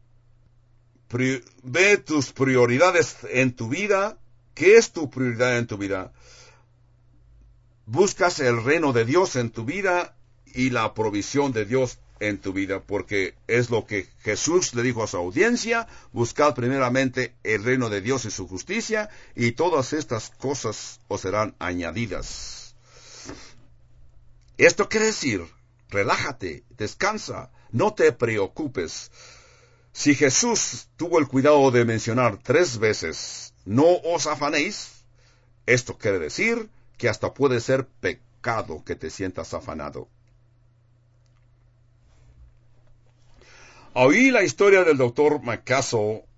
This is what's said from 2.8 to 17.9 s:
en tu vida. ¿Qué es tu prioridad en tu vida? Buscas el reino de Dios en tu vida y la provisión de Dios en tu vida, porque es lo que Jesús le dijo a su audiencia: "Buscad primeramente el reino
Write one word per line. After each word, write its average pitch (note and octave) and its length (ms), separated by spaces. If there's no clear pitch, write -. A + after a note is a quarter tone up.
en B2+ 240
tu A2+ 140
vida. G3 500
¿Qué G3 240
es A3+ 140
tu D#3 180
prioridad B2 480
en A#2+ 80
tu A2+ 120
vida? F#2+ 360
Buscas F3 520
el A#2+ 240
reino C#3 300
de A#2 120
Dios E3+ 300
en A#2+ 160
tu A#2 120
vida F3 520
y B2+ 240
la A2+ 240
provisión A2 560
de G#2+ 140
Dios B2 340
en G#2 200
tu G2 120
vida, F#2+ 300
porque G2 540
es A#2 240
lo A2+ 160
que G2+ 240
Jesús D#3 500
le A#2+ 80
dijo A#2 220
a G#2 40
su G2 100
audiencia: A3+ 680
"Buscad D3 440
primeramente B2+ 880
el G#2 200
reino B2+ 280